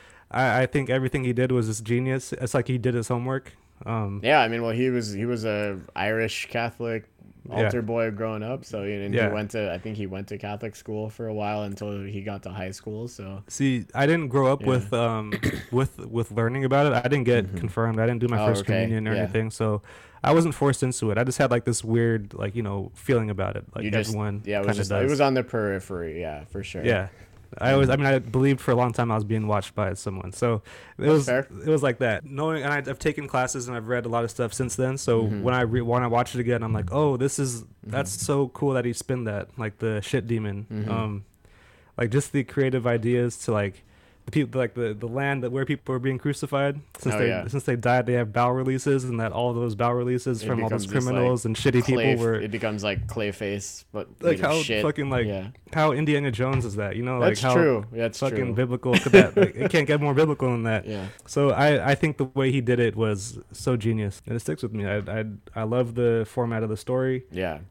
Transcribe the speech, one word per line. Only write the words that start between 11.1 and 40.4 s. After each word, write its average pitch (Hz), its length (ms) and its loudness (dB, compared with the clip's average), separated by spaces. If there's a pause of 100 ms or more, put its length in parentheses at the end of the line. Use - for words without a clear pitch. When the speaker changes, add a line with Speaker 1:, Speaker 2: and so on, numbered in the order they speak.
Speaker 2:
a 110 60 -6
while 107 300 -4
until 101 400 -6
he 101 180 -8
got 101 220 -8
to 92 80 -12
high 92 200 -8
school, 110 380 -10
so. 98 400 -12
Speaker 1:
See, 131 460 0
I 139 120 2
didn't 160 220 2
grow 131 240 4
up 135 80 0
Speaker 2:
Yeah. 104 80 -4
Speaker 1:
with, 120 240 0
um, 113 400 -2 (200)
<coughs> - 200 -10
with, 131 340 0
with 113 260 -4
learning 120 340 0
about 139 200 4
it. 139 60 4
I 120 160 2
didn't 135 160 2
get 117 220 4
Speaker 2:
Mm-hmm. 95 100 -6
Speaker 1:
confirmed. 110 420 0
I 113 80 2
didn't 120 140 0
do 120 80 2
my 113 140 2
Speaker 2:
Oh, 107 60 4
Speaker 1:
first 101 140 2
Speaker 2:
okay. 101 120 2
Speaker 1:
communion 107 340 0
or 110 60 0
Speaker 2:
Yeah. 95 80 0
Speaker 1:
anything, 110 280 -2
so 107 300 0 (420)
I 147 120 4
wasn't 165 200 4
forced 139 280 2
into 127 280 0
it. 98 60 0
I 120 80 2
just 127 140 -2
had, 135 120 4
like, 120 140 2
this 117 180 0
weird, 113 520 0
like, 104 200 -6
you 117 80 -4
know, 101 320 -6
feeling 113 360 0
about 98 260 -2
it. - 80 -8 (100)
Like, 107 100 -6
Speaker 2:
You 107 60 -2
just, 110 200 0
Speaker 1:
everyone 104 340 -4
Speaker 2:
yeah, 101 120 -2
it - 40 2
was 101 60 0
Speaker 1:
kinda 104 140 0
Speaker 2:
just, 95 100 -2
Speaker 1:
does. 101 140 2
Speaker 2:
it 139 60 2
was 143 120 0
on 139 100 4
the 127 100 2
periphery, 95 800 -4
yeah, 76 240 -8
for 98 180 -10
sure. - 220 -8
Speaker 1:
Yeah. 98 240 2 (500)
I 131 140 2
always, 135 180 6
I 131 40 6
Speaker 2:
Mm-hmm. 139 100 2
Speaker 1:
mean, 135 100 4
I 135 60 4
believed 131 400 2
for - 100 -2
a 120 60 6
long 123 160 2
time 117 180 0
I 110 60 2
was 104 80 0
being 107 240 -2
watched 104 260 0
by 101 200 -2
someone. 95 360 -8
So 117 320 0 (360)
it - 40 -8
Speaker 2:
That's 147 80 4
Speaker 1:
was, 147 160 6
Speaker 2:
fair. 131 240 0
Speaker 1:
it 143 180 -10
was 156 140 2
like 127 160 0
that. 117 260 0
Knowing, 147 380 -4
and 143 100 -2
I, 147 40 0
I've 139 240 -6
taken 151 260 -2
classes 127 400 -2
and 127 100 -6
I've 113 120 -8
read 120 180 -2
a - 20 -4
lot 117 140 0
of 117 80 -2
stuff 120 240 -4
since 127 220 -2
then. 131 220 0
So 113 260 2
Speaker 2:
Mm-hmm. 104 180 -2
Speaker 1:
when 127 120 2
I 127 80 2
re-, 117 180 2
when 120 240 2
I - 20 0
watch 120 300 2
it 123 40 -2
again, 117 220 0
I'm 110 100 -2
like, 104 200 -2
"Oh, 143 240 4
this 135 240 0
is, 120 240 -2 (180)
that's 107 340 -4
Speaker 2:
Mm-hmm. - 80 -6
Speaker 1:
so 139 260 2
cool 135 240 0
that 120 100 2
he 120 80 0
spun 123 320 -4
that, 101 240 -4 (100)
like, 107 200 -6
the 110 220 -2
shit 113 280 -2
demon." 107 440 -4